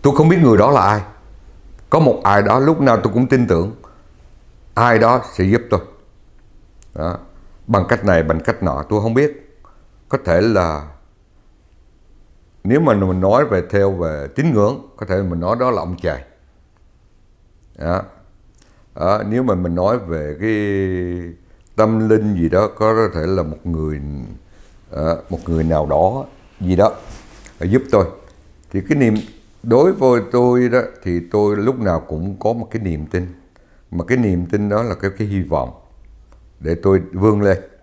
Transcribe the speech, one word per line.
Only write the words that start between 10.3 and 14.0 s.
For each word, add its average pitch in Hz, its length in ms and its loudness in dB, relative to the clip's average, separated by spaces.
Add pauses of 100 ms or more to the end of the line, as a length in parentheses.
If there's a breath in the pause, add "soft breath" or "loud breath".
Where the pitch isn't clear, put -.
là 85 460 0 (1800)
nếu 120 160 2
mà 147 140 2
mình 95 280 0
nói 113 240 4
về, 95 240 -2
theo 98 220 2
về 78 440 -6